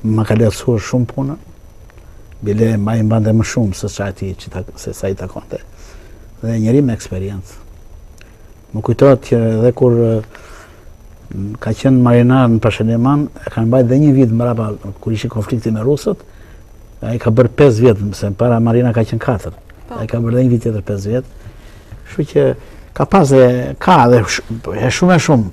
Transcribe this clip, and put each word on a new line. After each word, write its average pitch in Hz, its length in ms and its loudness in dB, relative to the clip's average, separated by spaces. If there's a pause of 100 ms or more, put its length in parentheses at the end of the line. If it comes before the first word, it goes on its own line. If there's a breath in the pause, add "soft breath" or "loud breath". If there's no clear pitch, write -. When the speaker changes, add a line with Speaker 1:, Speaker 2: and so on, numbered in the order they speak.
Speaker 1:
ma 110 240 0
ka 110 140 0
lehtësuar 113 420 0
shumë 123 300 -4
punën, 139 300 -8 (1000 soft breath)
bile 107 360 0
ma 107 200 -2
i 113 60 0
mbante 110 320 0
më 110 100 2
shumë 107 300 -4
se - 160 -8
sa 101 200 -8
ti, 95 220 -10
që - 160 -16
ta, 90 140 -10 (100)
se - 200 -12
sa 98 180 -6
i 98 40 -4
takonte. - 440 -12 (760 soft breath)
Dhe 113 200 -4
njeri 113 240 2
me 123 140 0
eksperiencë. 95 640 -12 (1120 soft breath)
Më 110 100 -8
kujtohet 123 400 4
që - 160 -2 (120)
edhe 113 240 2
kur, 123 200 2
e, 117 200 2 (1400 loud breath)
ka - 140 -6
qenë 127 300 2
marinar 123 480 4
në 113 100 2
Pashëndeman, 117 760 0
e - 160 -12
kanë 113 180 -2
mbajtur 123 220 2
dhe 135 80 4
një 151 140 4
vit 131 200 4
mbrapa, 113 380 -2 (240)
kur - 180 -6
ishte 113 160 -6
konflikti 110 420 -4
me 107 120 -4
rusët, 143 400 -2 (760 soft breath)
ai 117 180 -6
ka - 100 0
bërë 117 220 4
pesë 123 320 4
vjet, 107 180 4 (120)
se 104 180 -6
para 120 280 0
marina 117 340 2
ka 113 100 0
qenë 113 180 -4
katër. 104 320 -4 (280)
Speaker 2:
Po. - 180 -16
Speaker 1:
Ai 110 80 -8
ka 117 100 -6
bërë 117 220 0
dhe 131 40 4
një 127 60 4
vit 120 140 2
tjetër, 107 200 -4
pesë 101 280 -6
vjet. 127 200 -4 (680 loud breath)
Kështu - 260 -6
që 143 200 0 (460 loud breath)
ka - 140 -4
pas 170 240 2
dhe, 131 160 8 (300)
ka 180 300 2
dhe 120 160 6
sh-, - 220 -4 (280)
e 107 180 -2
shumë 180 260 2
e 156 40 4
shumë 117 340 2